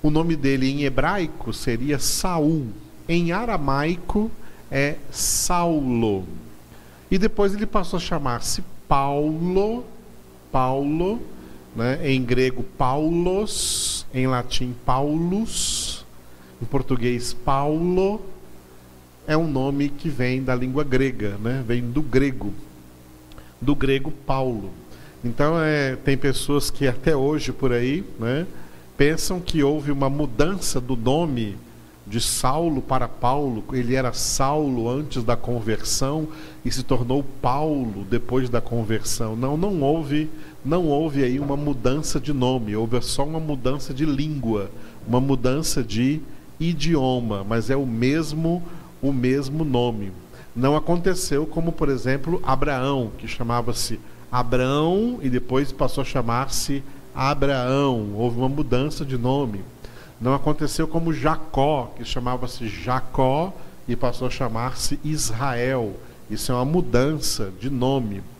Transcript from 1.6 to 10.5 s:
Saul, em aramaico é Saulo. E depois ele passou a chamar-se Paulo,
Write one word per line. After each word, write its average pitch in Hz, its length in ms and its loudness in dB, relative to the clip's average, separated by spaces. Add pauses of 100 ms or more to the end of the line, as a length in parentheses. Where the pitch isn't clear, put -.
Saul, 160 680 0 (380)
em 170 260 2
aramaico 180 960 0 (400)
é 143 260 0 (140)
Saulo. 127 1120 2 (880)
E 190 80 4
depois 202 360 4
ele 214 120 -2
passou 190 320 0
a - 20 0
chamar-se 139 640 -2 (240)
Paulo, 160 960 2 (680)